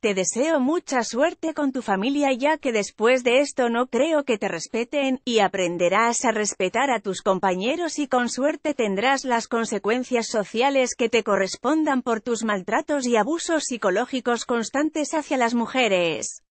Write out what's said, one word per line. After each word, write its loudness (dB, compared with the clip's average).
Te 0
deseo 0
mucha 0
suerte -2
con -2
tu -4
familia, 0
ya 0
que -4
después 0
de 4
esto 0
no 0
creo 2
que 0
te -4
respeten, -4
y 2
aprenderás 2
a 4
respetar 0
a 0
tus -6
compañeros 0
y -2
con 0
suerte -2
tendrás 0
las 0
consecuencias -2
sociales 0
que 0
te 2
correspondan 0
por -2
tus -4
maltratos -2
y 2
abusos 0
psicológicos -2
constantes -2
hacia -2
las 2
mujeres. 0